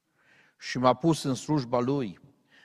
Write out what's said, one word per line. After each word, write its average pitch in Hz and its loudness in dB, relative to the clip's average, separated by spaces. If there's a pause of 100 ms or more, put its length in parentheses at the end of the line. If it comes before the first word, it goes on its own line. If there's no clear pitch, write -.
(600)
și - -8
m-a 127 6
pus 160 0
în 139 -2
slujba 127 -2
Lui, 123 -2 (440)